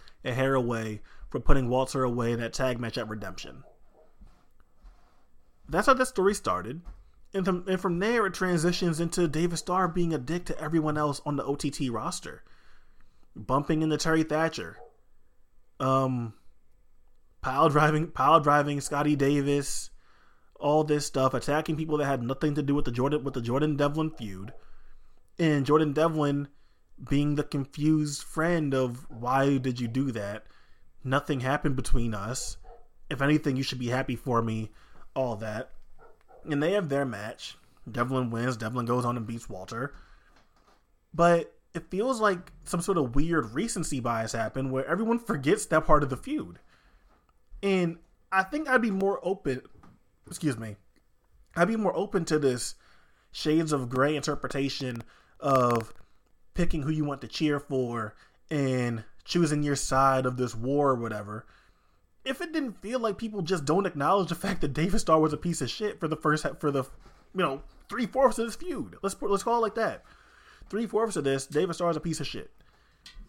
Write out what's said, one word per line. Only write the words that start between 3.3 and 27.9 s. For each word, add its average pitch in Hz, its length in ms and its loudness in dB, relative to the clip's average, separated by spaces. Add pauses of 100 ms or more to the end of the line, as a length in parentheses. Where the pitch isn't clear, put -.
That's 196 200 2
how 269 60 8
this 254 160 2
story 190 240 2
started. 110 480 -4 (520)
And 190 100 -2
from, 180 240 0
and 185 140 0
from 175 180 0
there, 220 280 2
it 180 60 -4
transitions 175 640 0
into 170 280 0
David 165 300 0
Starr 180 300 0
being 170 260 0
a 143 60 -2
dick 160 260 -4
to - 160 -4
everyone 156 360 0
else 151 280 0
on 147 100 -2
the 135 80 -2
O 143 120 -2
T 143 160 -4
T 135 180 -4
roster. 120 540 -8 (920)
Bumping 143 460 0
into 156 160 2
Terry 160 240 2
Thatcher. 151 560 -2 (1040)
Um, 131 560 0 (1080)
pile 143 280 2
driving, 151 420 2
pile 147 280 6
driving 147 400 2
Scotty 147 360 0
Davis. 143 760 0 (680)
All 151 240 4
this 147 240 0
stuff, 135 260 2
attacking 147 420 0
people 156 220 -2
that 147 80 2
had 135 160 0
nothing 135 320 0
to 147 80 0
do 139 140 2
with 147 100 4
the 123 60 0
Jordan, 131 320 0
with 135 100 -4
the 127 80 -4
Jordan 139 340 0
Devlin 147 360 0
feud. 104 420 -10 (880)
And 151 260 2
Jordan 151 280 2
Devlin 147 560 0 (600)
being 147 240 2
the 143 100 0
confused 147 800 -2